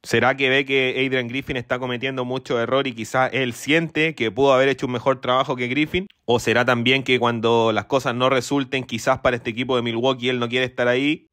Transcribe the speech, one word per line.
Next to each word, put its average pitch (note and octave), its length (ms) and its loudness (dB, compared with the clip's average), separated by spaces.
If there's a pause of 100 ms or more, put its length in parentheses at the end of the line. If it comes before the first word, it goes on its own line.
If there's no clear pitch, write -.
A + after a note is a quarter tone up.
¿Será B2 340 2
que C3+ 140 0
ve C3+ 160 2
que C3 400 0
Adrian B2+ 220 -2
Griffin C3+ 280 -6
está B2 220 -4
cometiendo B2+ 480 -4
mucho B2+ 340 -4
error C3 260 0
y B2+ 60 -4
quizás A#2+ 400 -2
él B2+ 220 -2
siente D#3 600 -2
que A2 160 -2
pudo C3+ 220 4
haber C3+ 160 6
hecho C3+ 160 -2
un B2 80 -4
mejor B2+ 300 0
trabajo C3 340 0
que B2 100 -4
Griffin? D3+ 420 -2 (180)
¿O A#2 140 2
será A#2 260 2
también C3 380 2
que B2+ 140 2
cuando A#2 540 2
las G#2 140 -2
cosas C3 280 0
no B2+ 140 0
resulten, C3 560 0
quizás B2 360 -2
para B2 160 2
este A#2+ 120 -6
equipo B2 280 -2
de A#2+ 40 2
Milwaukee A#2+ 480 -2
él B2+ 120 -2
no A#2 100 -2
quiere B2+ 160 0
estar B2 220 -2
ahí? C#3+ 440 0